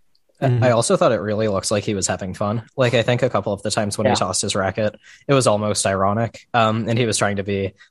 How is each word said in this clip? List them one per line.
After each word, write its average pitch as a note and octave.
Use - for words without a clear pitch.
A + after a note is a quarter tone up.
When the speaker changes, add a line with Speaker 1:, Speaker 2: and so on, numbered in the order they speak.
Speaker 1:
Mm-hmm. B2
Speaker 2:
I B2
also A#2
thought D#3+
it -
really G#2
looks G2
like G#2
he G#2+
was F#2
having F#2
fun. A2
Like, B2+
I A#2+
think A#2+
a B2
couple G2+
of G2+
the G#2+
times G#2
when G#2+
Speaker 3:
Yeah. -
Speaker 2:
he A2+
tossed F#2
his G2+
racket, G2+
it C#3+
was B2
almost G#2
ironic. G2+
Um, A2
and A#2
he A#2+
was G#2
trying G2+
to G2
be, G2